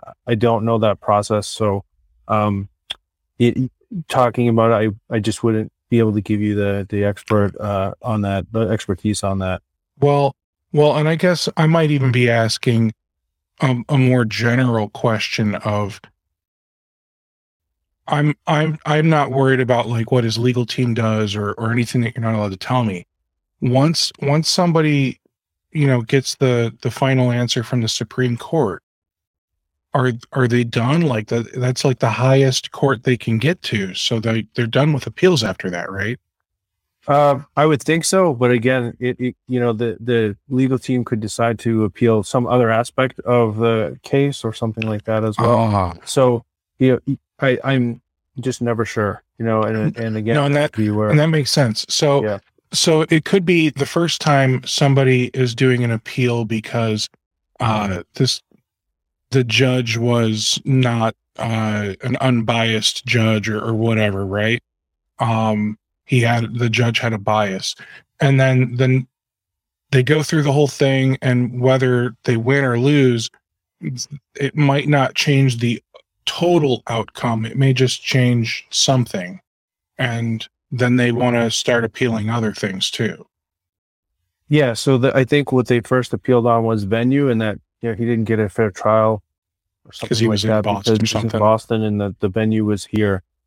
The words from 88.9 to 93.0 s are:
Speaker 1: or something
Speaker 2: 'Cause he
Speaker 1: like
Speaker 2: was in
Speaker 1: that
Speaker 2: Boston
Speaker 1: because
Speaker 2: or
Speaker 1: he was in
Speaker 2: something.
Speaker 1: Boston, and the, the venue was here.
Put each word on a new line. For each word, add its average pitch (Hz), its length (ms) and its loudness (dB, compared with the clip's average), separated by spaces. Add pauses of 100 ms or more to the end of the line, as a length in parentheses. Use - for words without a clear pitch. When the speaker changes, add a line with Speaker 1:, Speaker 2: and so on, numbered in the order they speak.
Speaker 1:
or - 60 -20
something - 160 -12
Speaker 2:
'Cause 117 100 0
he 113 80 2
Speaker 1:
like 107 60 2
Speaker 2:
was 101 120 -2
in 110 60 0
Speaker 1:
that 107 140 0
Speaker 2:
Boston 101 160 -2
Speaker 1:
because 98 80 -6
Speaker 2:
or 110 40 4
Speaker 1:
he 107 100 2
was 113 100 -2
in 110 80 -2
Speaker 2:
something. 110 200 -2
Speaker 1:
Boston, 110 440 2
and 104 160 -2
the, 101 180 -4
the 104 100 -2
venue 110 360 0
was 104 200 -2
here. 101 380 -2 (240)